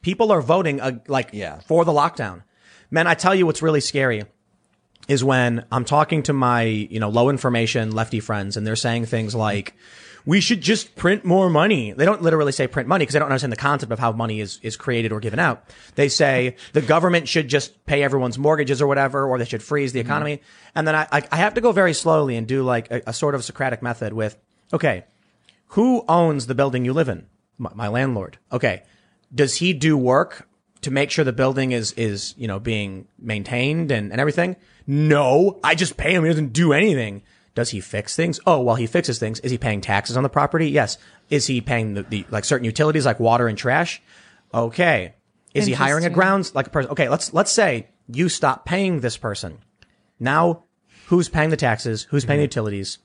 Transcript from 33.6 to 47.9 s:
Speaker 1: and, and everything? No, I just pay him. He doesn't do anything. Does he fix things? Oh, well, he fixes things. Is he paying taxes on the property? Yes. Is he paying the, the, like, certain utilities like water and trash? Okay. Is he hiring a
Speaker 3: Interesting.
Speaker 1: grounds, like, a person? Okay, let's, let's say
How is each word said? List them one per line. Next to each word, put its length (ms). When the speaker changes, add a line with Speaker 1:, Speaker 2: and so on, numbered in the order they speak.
Speaker 1:
and, 200
and 100
everything? 340
No, 760
I 120
just 220
pay 160
him. 100
He 60
doesn't 240
do 180
anything. 520
Does 160
he 100
fix 340
things? 300
Oh, 160
well, 140
he 100
fixes 320
things. 240
Is 100
he 60
paying 240
taxes 340
on 80
the 60
property? 400
Yes. 280
Is 180
he 120
paying 360
the, 80
the, 260
like, 160
certain 200
utilities 400
like 140
water 280
and 100
trash? 440
Okay. 600
Is 120
he 80
hiring 300
a 40
Speaker 3:
Interesting. 60
Speaker 1:
grounds, 420
like, 120
a 20
person? 220
Okay, 180
let's, 240
let's 180
say 360